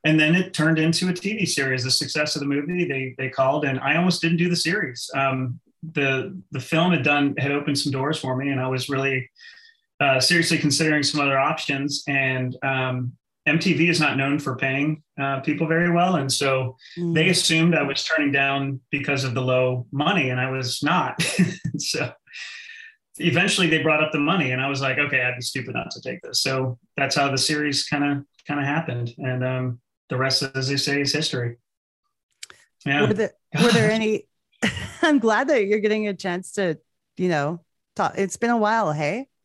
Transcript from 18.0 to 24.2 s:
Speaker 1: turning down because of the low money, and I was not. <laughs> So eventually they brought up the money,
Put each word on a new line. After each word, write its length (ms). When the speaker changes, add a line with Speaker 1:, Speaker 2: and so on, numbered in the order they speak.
Speaker 1:
turning 280
down 500
because 320
of 100
the 80
low 500
money, 380
and 100
I 120
was 320
not. 400
<laughs> 560
So 320
eventually 500
they 140
brought 220
up 80
the 80
money, 320